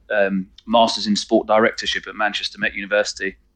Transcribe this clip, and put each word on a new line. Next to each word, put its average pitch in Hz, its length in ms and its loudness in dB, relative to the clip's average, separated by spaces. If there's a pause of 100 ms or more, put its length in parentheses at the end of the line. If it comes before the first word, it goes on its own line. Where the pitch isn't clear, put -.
(140)
um, 98 320 2 (200)
Masters 110 400 2
in 104 100 2
Sport - 300 0
Directorship 107 600 0
at 98 80 -12
Manchester 104 440 -4
Met 104 160 -4
University. 101 640 -2 (200)